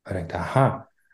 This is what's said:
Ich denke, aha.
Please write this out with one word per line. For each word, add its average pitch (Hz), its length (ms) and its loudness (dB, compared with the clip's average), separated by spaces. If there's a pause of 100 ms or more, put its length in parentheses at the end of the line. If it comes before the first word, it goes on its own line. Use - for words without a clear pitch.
Ich - 80 -8
denke, 87 240 -6
aha. 113 520 2 (240)